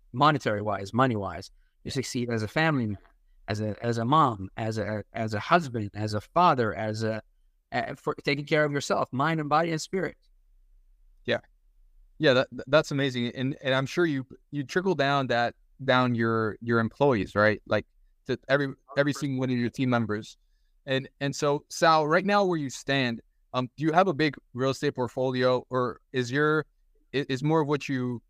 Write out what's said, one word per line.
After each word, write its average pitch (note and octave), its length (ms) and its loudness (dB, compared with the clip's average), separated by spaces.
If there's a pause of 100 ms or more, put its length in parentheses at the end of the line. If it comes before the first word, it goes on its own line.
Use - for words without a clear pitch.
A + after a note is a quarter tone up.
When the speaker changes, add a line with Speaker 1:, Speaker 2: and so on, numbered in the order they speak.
(120)
Speaker 1:
monetary-wise, G#2+ 800 0
money-wise. G2+ 560 0 (340)
You B2+ 60 -10
succeed A#2+ 400 -4
as A2+ 120 0
a G#2 60 -4
family D3+ 380 0
man, G2+ 120 -6 (480)
as G#2+ 140 -4
a, G#2+ 240 -4
as A#2+ 140 0
a A2+ 60 -2
mom, A#2+ 520 2
as A2 220 -4
a, G#2 340 -4
as A2 220 -4
a G#2 60 -4
husband, A#2+ 540 0
as G#2+ 200 -4
a G#2 60 -4
father, C#3 540 2
as A2 280 -6
a, A2 200 -2 (500)
uh, B2 220 -4
for - 200 -6 (100)
taking D3 220 -2
care D3+ 180 2
of D3 80 0
yourself, C#3+ 400 -2
mind D#3 280 0
and D3 80 -6
body D#3+ 220 2
and D#3+ 100 -4
spirit. - 360 -6 (1080)
Speaker 2:
Yeah. A2+ 160 -2 (760)
Yeah, D3+ 140 4
that, B2+ 180 2
th-, B2+ 160 -12
that's D3+ 240 2
amazing. B2+ 440 -2
And, C3 280 -4
and C3 120 0
I'm C3+ 120 0
sure F3 200 0
you, C#3 200 -2 (240)
you C#3+ 140 -6
trickle F#3 300 -2
down C#3 340 0
that, A#2+ 260 0 (300)
down B2+ 320 4
your, A2+ 440 0
your A#2+ 200 2
employees, A2+ 560 2
right? G#2 300 4
Like, G#2+ 200 0 (400)
to B2 120 -2 (100)
every, C#3 260 0 (220)
every C#3+ 160 2
single C3+ 260 -4
one C3 120 0
of B2 60 0
your A#2+ 140 0
team B2+ 200 -2
members. A2 460 -2 (500)
And, C3+ 220 -2 (120)
and C#3 160 -2
so, D3 320 0
Sal, D#3+ 380 4
right D#3+ 180 2
now G3+ 200 4
where F3+ 140 0
you C#3 120 -6
stand, B2+ 500 -2 (320)
um, B2+ 240 -2
do C#3+ 80 -4
you D#3+ 80 2
have F#3 160 4
a D#3+ 60 0
big D3 220 0 (180)
real B2+ 160 0
estate C#3+ 240 -2
portfolio, B2+ 720 0
or B2 320 -2 (120)
is B2 200 -2
your, D3+ 320 2 (500)
i-, C#3 140 -2
is C3 140 -4
more D#3 180 2
of C#3+ 80 0
what D3 200 -2
you, B2 420 -4